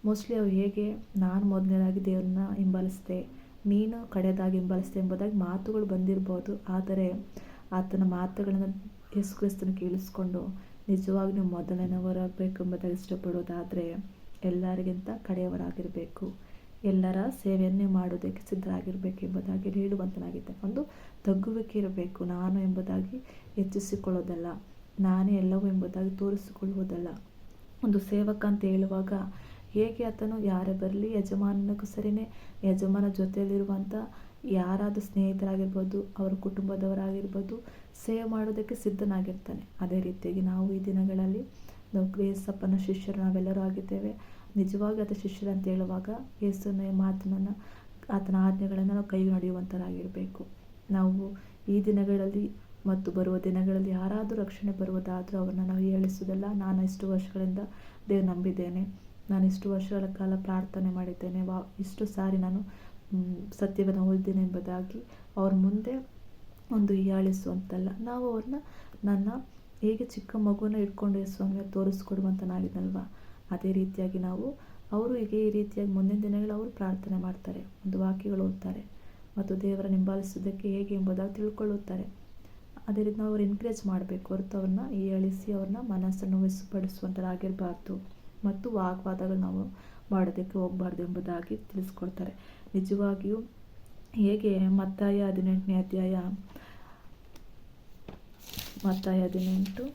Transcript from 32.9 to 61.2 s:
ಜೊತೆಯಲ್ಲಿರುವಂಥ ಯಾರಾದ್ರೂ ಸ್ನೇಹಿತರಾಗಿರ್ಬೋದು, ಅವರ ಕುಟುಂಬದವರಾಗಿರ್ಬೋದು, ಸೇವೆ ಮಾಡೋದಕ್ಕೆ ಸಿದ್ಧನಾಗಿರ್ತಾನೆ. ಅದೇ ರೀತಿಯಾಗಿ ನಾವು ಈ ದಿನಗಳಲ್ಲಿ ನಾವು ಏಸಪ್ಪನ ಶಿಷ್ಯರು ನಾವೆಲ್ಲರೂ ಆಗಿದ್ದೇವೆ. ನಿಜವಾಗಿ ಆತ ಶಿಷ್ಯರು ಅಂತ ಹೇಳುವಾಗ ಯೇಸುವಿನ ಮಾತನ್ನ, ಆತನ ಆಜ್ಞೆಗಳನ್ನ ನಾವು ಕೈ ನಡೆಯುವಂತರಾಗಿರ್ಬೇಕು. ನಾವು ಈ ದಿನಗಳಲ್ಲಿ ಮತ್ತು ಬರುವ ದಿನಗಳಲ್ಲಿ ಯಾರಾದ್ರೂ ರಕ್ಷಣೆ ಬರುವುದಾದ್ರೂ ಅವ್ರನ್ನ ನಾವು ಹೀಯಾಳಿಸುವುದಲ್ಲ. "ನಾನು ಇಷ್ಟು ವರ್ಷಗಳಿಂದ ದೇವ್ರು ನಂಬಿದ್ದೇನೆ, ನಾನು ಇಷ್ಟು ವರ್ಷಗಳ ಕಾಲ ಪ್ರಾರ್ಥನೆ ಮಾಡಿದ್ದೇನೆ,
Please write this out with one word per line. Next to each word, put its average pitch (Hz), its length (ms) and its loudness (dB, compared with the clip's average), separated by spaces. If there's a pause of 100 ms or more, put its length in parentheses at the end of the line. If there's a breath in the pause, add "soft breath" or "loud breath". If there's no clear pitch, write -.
ಜೊತೆಯಲ್ಲಿರುವಂಥ 196 880 0 (480 loud breath)
ಯಾರಾದ್ರೂ 202 580 2
ಸ್ನೇಹಿತರಾಗಿರ್ಬೋದು, 190 1000 0 (140)
ಅವರ 190 160 2
ಕುಟುಂಬದವರಾಗಿರ್ಬೋದು, 196 1300 -2 (420 loud breath)
ಸೇವೆ 226 180 0
ಮಾಡೋದಕ್ಕೆ 220 520 -2
ಸಿದ್ಧನಾಗಿರ್ತಾನೆ. 190 920 -2 (160)
ಅದೇ 185 200 2
ರೀತಿಯಾಗಿ 180 400 -2
ನಾವು 185 320 2
ಈ 190 120 -2
ದಿನಗಳಲ್ಲಿ 190 600 2 (480 loud breath)
ನಾವು 190 280 2
ಏಸಪ್ಪನ 196 560 2
ಶಿಷ್ಯರು 196 420 0
ನಾವೆಲ್ಲರೂ 190 420 2
ಆಗಿದ್ದೇವೆ. 196 520 -2 (420 loud breath)
ನಿಜವಾಗಿ 208 460 2
ಆತ 208 120 0
ಶಿಷ್ಯರು 196 380 -4
ಅಂತ 190 160 0
ಹೇಳುವಾಗ 185 420 0 (320)
ಯೇಸುವಿನ 190 560 0
ಮಾತನ್ನ, 190 500 2 (680 loud breath)
ಆತನ 190 220 2
ಆಜ್ಞೆಗಳನ್ನ 190 560 4
ನಾವು 202 120 2
ಕೈ 190 200 2
ನಡೆಯುವಂತರಾಗಿರ್ಬೇಕು. 185 1200 0 (440)
ನಾವು 190 460 4 (340 loud breath)
ಈ 202 100 6
ದಿನಗಳಲ್ಲಿ 202 720 2 (360 loud breath)
ಮತ್ತು 185 240 2
ಬರುವ 185 260 2
ದಿನಗಳಲ್ಲಿ 190 520 2
ಯಾರಾದ್ರೂ 208 520 0
ರಕ್ಷಣೆ 202 300 -2
ಬರುವುದಾದ್ರೂ 185 680 -2
ಅವ್ರನ್ನ 185 220 0
ನಾವು 185 200 2
ಹೀಯಾಳಿಸುವುದಲ್ಲ. 190 760 2
"ನಾನು 190 300 2
ಇಷ್ಟು 190 260 0
ವರ್ಷಗಳಿಂದ 190 500 0 (500 loud breath)
ದೇವ್ರು 190 180 6
ನಂಬಿದ್ದೇನೆ, 180 600 0 (420 loud breath)
ನಾನು 190 160 6
ಇಷ್ಟು 190 260 2
ವರ್ಷಗಳ 190 340 0
ಕಾಲ 190 300 -2
ಪ್ರಾರ್ಥನೆ 190 560 0
ಮಾಡಿದ್ದೇನೆ, 180 500 -2